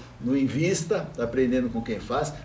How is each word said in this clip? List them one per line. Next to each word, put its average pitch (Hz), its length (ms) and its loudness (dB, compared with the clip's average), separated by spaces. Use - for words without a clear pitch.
no 127 160 2
Invista, 156 680 2
Aprendendo 123 540 2
com 117 100 -2
Quem 107 180 -4
Faz. 147 320 -2